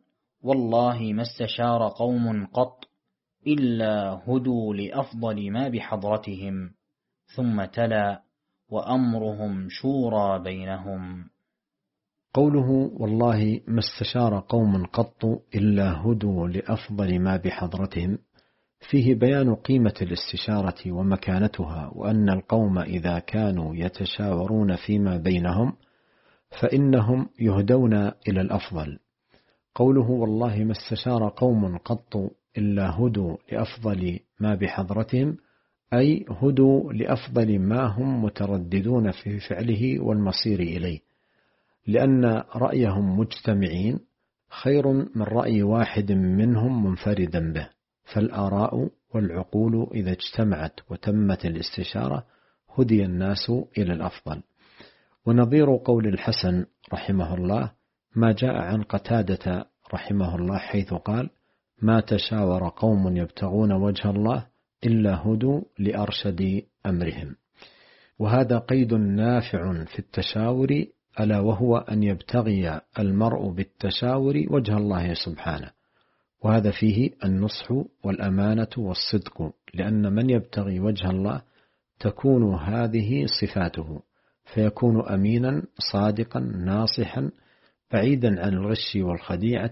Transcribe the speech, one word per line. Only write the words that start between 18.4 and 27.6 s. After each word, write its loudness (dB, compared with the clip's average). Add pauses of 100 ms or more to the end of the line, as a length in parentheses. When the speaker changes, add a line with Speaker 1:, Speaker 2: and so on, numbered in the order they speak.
Speaker 2:
فيه 4
بيان 4
قيمة 2
الاستشارة -4
ومكانتها، -2
وأن 2
القوم 2
إذا -2
كانوا -2
يتشاورون -2
فيما 0
بينهم 0 (880)
فإنهم 2 (100)
يهدون 4